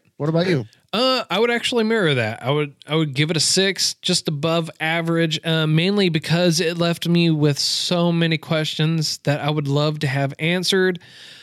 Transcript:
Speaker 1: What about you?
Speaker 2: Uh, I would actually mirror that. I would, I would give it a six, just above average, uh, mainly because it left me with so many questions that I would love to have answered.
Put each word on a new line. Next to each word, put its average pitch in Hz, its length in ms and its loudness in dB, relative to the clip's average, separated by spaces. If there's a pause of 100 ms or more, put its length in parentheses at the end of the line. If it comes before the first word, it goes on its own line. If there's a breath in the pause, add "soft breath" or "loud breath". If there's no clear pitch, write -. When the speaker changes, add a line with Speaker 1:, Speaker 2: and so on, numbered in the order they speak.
(180)
Speaker 1:
What 147 120 -2
about 170 180 2
you? 135 180 0 (260 soft breath)
Speaker 2:
Uh, 254 380 0
I 185 100 0
would 240 120 2
actually 233 320 -2
mirror 214 320 2
that. 113 280 -2
I 123 80 -2
would, 147 240 -2 (120)
I 147 80 -2
would 160 180 0
give 151 180 0
it 165 60 0
a - 40 0
six, - 600 0
just - 260 -2
above 165 420 -2 (100)
average, 165 680 0
uh, 160 220 2
mainly 180 420 2
because 165 500 2
it 170 180 0
left 170 300 0
me 170 220 4
with 147 300 2
so 175 520 0
many 165 260 0
questions 156 840 -2
that 143 180 0
I 143 80 -2
would 151 180 -2
love 147 320 0
to 151 80 -2
have 139 320 -2
answered. 180 600 0 (440 loud breath)